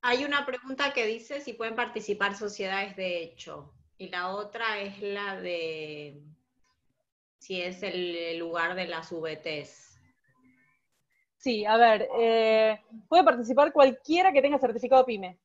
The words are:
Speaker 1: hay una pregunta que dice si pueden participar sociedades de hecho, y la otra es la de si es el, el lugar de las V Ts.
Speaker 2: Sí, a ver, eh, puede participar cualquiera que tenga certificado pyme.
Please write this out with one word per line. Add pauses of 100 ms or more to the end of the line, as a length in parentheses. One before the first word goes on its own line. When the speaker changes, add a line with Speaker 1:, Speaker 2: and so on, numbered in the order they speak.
Speaker 1:
hay
una
pregunta
que
dice
si
pueden
participar
sociedades
de
hecho, (240)
y
la
otra
es
la
de (1200)
si
es
el,
el
lugar
de
las
V
Ts. (1400)
Speaker 2:
Sí,
a
ver, (120)
eh, (300)
puede
participar
cualquiera
que
tenga
certificado
pyme.